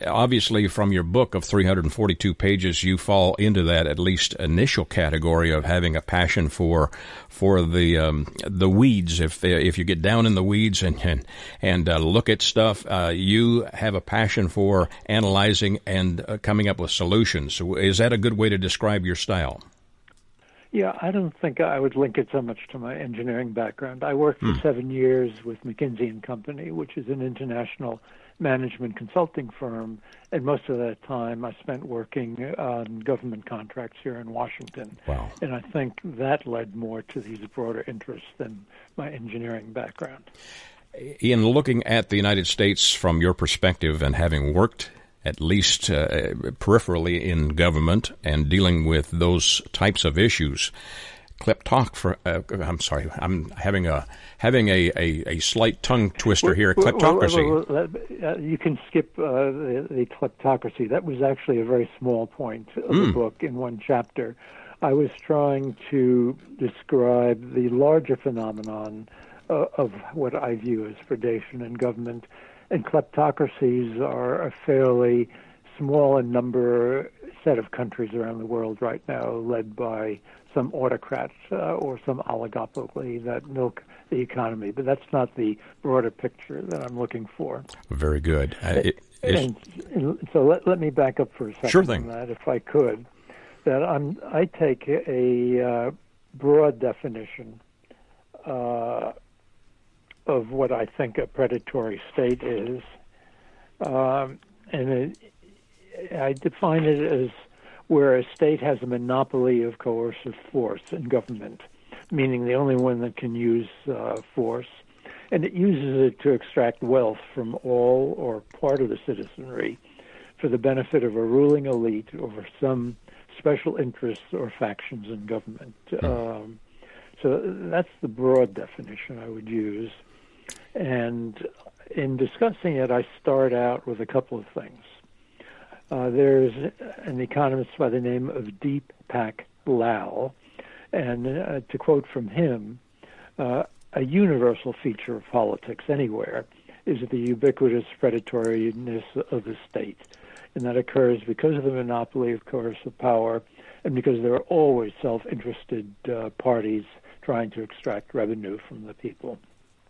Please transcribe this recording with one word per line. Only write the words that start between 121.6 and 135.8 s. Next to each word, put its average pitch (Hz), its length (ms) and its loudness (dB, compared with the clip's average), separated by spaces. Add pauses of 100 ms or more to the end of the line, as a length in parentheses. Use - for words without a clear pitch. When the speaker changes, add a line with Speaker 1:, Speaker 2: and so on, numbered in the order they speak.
Speaker 2:
elite 113 420 -2 (100)
over 107 300 -12 (140)
some 123 340 -2 (420)
special 147 380 0
interests 120 560 -4
or 135 260 -6
factions 104 500 -8
in 107 180 -12
government. 110 500 -10 (140)
Speaker 1:
Hmm. - 160 -4
Speaker 2:
Um, 113 540 -6 (640)
so 170 220 2
that's 180 560 -4
the 143 80 -6
broad 123 460 4
definition - 640 -14
I 113 80 -14
would 110 220 -12
use. 110 420 -4 (840)
And 120 720 -4 (440)
in 135 260 -2
discussing 165 600 0
it, 131 120 0
I 123 160 0 (160)
start 135 320 2
out 123 320 0
with 113 160 -6
a 110 60 -6
couple 127 320 -4
of 104 60 -14 (100)
things. 113 280 -12 (1120)